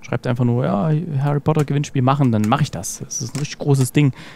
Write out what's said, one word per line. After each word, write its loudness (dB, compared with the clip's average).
Schreibt -6
einfach 0
nur, 0
"Ja, 0
Harry 0
Potter 2
Gewinnspiel -2
machen", 4
dann 2
mach 2
ich 0
das. -8
Das -8
ist -8
ein -8
richtig -8
großes 2
Ding. 4